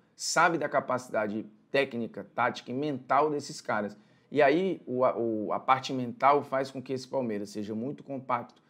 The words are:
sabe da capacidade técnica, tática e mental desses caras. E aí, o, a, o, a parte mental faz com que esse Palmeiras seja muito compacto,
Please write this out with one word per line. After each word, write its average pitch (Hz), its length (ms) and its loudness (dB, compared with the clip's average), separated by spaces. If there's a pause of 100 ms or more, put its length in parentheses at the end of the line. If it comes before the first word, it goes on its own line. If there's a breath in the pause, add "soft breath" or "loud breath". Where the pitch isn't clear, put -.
(160 soft breath)
sabe 165 420 2
da 147 120 -2
capacidade 123 760 -2 (260)
técnica, 120 640 -2
tática 123 340 -2
e 123 40 -8
mental 143 580 0
desses 147 280 -6
caras. 104 380 -4 (320 soft breath)
E 143 120 4
aí, 160 440 4
o, 127 180 0
a, 120 140 4
o, 110 340 -2
a 101 80 0
parte 131 320 2
mental 131 520 2
faz 131 260 -2
com 131 120 -10
que 135 120 -8
esse 131 140 -8
Palmeiras 107 420 -4
seja 107 240 -6
muito 131 300 -6
compacto, 127 680 -6